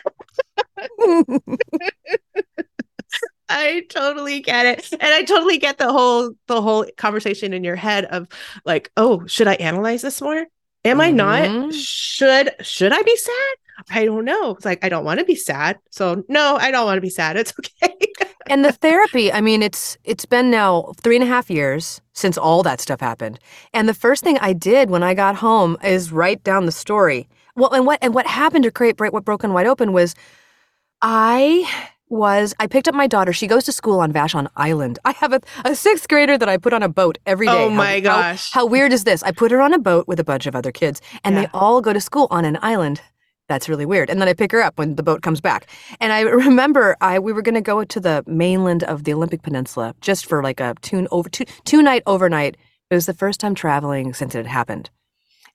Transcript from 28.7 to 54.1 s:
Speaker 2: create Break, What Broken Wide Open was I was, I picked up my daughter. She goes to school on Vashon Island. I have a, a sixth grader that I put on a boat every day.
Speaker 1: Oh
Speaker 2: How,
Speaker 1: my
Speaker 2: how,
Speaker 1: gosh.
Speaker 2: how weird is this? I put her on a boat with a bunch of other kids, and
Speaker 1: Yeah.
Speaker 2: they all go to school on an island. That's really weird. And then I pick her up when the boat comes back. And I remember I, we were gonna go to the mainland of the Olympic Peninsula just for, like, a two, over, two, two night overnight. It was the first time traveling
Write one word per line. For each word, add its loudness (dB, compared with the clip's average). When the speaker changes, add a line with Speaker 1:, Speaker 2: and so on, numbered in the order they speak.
Speaker 2:
create 0
Break, -2
What -4
Broken -2
Wide 2
Open 0
was 2
I 2
was, 0
I -2
picked 2
up 2
my 2
daughter. 2
She -4
goes 2
to -6
school 0
on 0
Vashon 0
Island. -2
I 0
have -2
a, 0
a 0
sixth 2
grader 4
that 0
I 0
put 0
on 0
a 0
boat 2
every 0
day. 4
Speaker 1:
Oh 0
Speaker 2:
How, -2
Speaker 1:
my 0
Speaker 2:
how, 0
Speaker 1:
gosh. 0
Speaker 2:
how 2
weird 4
is 0
this? 2
I -2
put 0
her 4
on 4
a 2
boat 2
with -4
a -2
bunch -4
of -6
other -6
kids, -4
and 0
Speaker 1:
Yeah. 2
Speaker 2:
they -2
all 4
go 0
to 0
school 0
on 0
an -2
island. -2
That's -4
really -4
weird. 0
And -2
then 2
I 2
pick -2
her 4
up -2
when -2
the -6
boat 0
comes -2
back. -2
And -2
I 0
remember 4
I, 2
we -4
were -4
gonna 0
go -2
to -8
the 0
mainland 0
of -6
the -2
Olympic -4
Peninsula -6
just -2
for, 0
like, -4
a -2
two, -4
over, -2
two, -8
two 4
night 4
overnight. 0
It 2
was 2
the -6
first -4
time -4
traveling -2